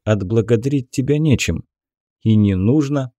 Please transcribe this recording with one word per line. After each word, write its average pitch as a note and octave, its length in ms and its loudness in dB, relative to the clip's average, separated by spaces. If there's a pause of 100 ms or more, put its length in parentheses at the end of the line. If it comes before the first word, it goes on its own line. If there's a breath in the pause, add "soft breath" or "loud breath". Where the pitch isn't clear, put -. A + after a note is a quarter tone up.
отблагодарить A2+ 840 -2
тебя C#3 280 -2
нечем». - 460 0 (580)
«И A2 140 2
не G2+ 180 4
нужно» C3+ 640 0